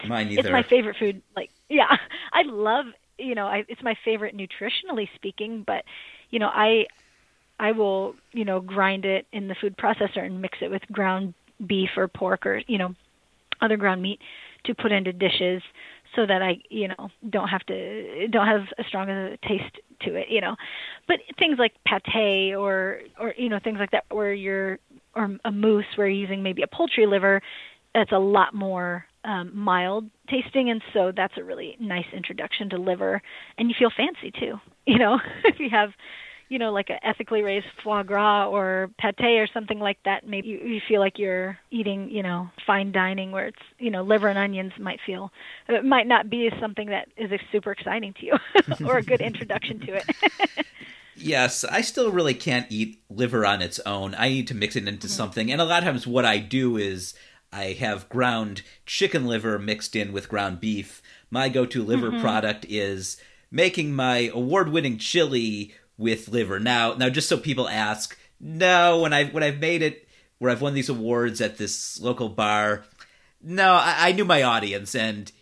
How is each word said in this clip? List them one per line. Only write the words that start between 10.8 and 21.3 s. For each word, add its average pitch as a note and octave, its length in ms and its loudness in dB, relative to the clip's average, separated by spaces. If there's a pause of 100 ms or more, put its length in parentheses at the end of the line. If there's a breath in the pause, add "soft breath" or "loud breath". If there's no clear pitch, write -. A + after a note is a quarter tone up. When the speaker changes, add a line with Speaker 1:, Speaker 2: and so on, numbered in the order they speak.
Speaker 2:
ground F#3+ 420 -2 (320)
beef F#3+ 320 0
or F#3+ 100 2
pork F#3 380 -2
or, G3 220 0
you A3 100 0
know, F#3 160 -2 (680)
other A3 160 2
ground F#3+ 240 0
meat G3 180 -4 (460 loud breath)
to A#3+ 100 -2
put G#3+ 160 0
into F#3+ 220 2
dishes F3+ 480 0 (540 loud breath)
so A3+ 100 2
that F#3+ 160 2
I, F3+ 160 0 (120)
you G#3 180 -4
know, F#3 220 -10 (200)
don't G3 180 -2
have F#3 200 -2
to, F#3+ 600 -6
don't G#3+ 200 4
have G#3+ 140 4 (160)
as - 100 -8
strong G3 220 -4
a G3 280 -6
taste - 400 -4 (240)
to F3 140 -6
it, F#3+ 140 -6
you G#3+ 120 0
know. F#3 140 -4 (520 loud breath)
But F4 120 2 (180)